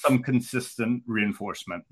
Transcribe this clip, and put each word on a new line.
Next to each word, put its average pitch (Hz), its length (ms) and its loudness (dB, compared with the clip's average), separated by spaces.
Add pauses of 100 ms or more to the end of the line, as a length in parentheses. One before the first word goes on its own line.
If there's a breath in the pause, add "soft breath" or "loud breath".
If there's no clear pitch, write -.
some 131 160 6
consistent 120 840 -2
reinforcement. 101 840 -4